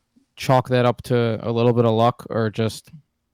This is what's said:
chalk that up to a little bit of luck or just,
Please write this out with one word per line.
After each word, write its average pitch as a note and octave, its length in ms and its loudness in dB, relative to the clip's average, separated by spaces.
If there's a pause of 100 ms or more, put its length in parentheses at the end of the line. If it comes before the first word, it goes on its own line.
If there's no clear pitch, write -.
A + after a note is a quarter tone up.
(360)
chalk B2+ 340 0
that B2 160 2
up A#2+ 180 0
to A#2 380 -2
a A#2 100 -6
little A#2 220 2
bit A#2 120 2
of A2+ 80 2
luck A2+ 360 0
or A2 200 -2
just, A2 400 -6 (440)